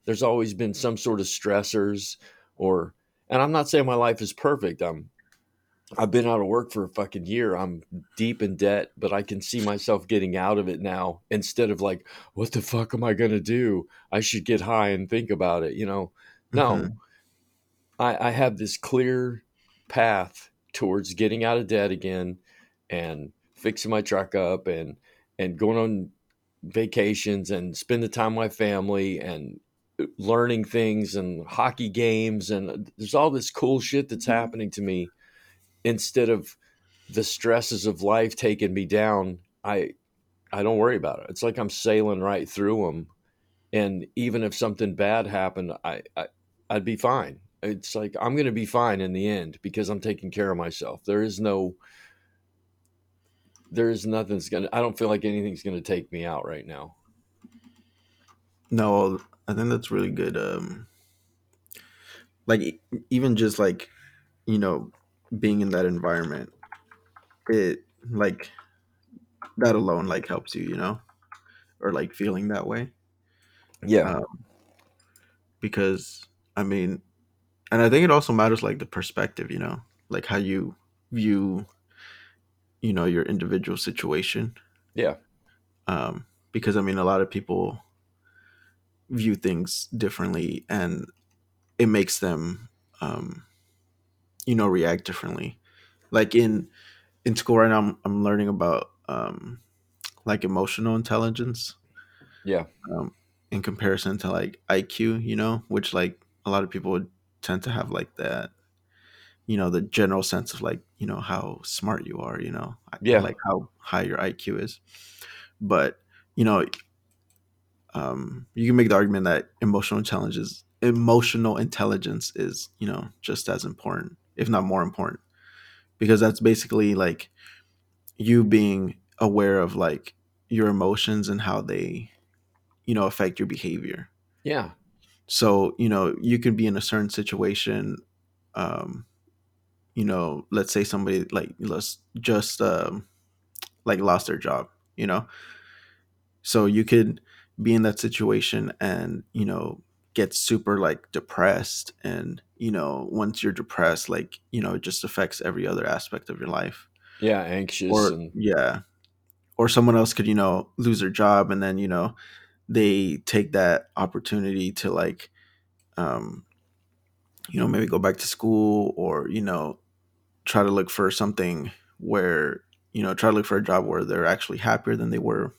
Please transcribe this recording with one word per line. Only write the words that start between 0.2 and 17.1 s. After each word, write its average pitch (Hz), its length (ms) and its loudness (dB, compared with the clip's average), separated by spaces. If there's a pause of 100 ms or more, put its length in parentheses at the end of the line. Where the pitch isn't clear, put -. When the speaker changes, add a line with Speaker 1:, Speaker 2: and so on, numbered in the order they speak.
Speaker 1:
always 113 320 2
been 101 200 -4
some 117 220 -2
sort 107 240 -2
of 92 60 -4
stressors 101 880 -2 (400)
or, 92 380 0 (340)
and 131 140 2
I'm 147 100 0
not 151 160 0
saying 143 180 4
my 123 80 2
life 120 260 2
is 104 120 -6
perfect. 104 500 -2
I'm, 82 280 -6 (840)
I've 110 140 0
been 120 160 4
out 113 160 2
of 98 40 -2
work 117 240 0
for 104 140 -4
a 90 60 -6
fucking 98 340 -6
year. 104 320 0
I'm 87 260 -6 (360)
deep 113 240 -2
in 95 140 -2
debt, 101 420 0
but 101 120 -2
I 101 120 0
can 98 180 -10
see 120 220 -4
myself 101 440 0
getting 95 300 0
out 98 220 2
of 92 100 0
it 87 140 -6
now 92 480 -4
instead 107 400 0
of 90 100 -4
like, 95 260 -2 (280)
"What 113 180 -4
the 117 80 0
fuck 113 320 -2
am 113 100 -2
I 113 120 2
gonna 107 260 2
do? 110 480 0 (240)
I 104 80 2
should 107 240 -2
get 113 160 4
high 104 300 2
and 95 180 -2
think 113 220 -2
about 87 320 2
it," 78 140 -4
you 107 100 -4
know? 98 260 -4 (400)
No. 123 220 4
Speaker 2:
Mm-hmm. 95 200 -4 (1040)